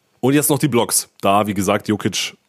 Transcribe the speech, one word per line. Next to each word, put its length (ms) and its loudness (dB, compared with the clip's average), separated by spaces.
Und 140 2
jetzt 160 2
noch 80 2
die 100 0
Blocks. 400 0
Da, 260 2
wie 80 -4
gesagt, 340 0
Jokic 480 -4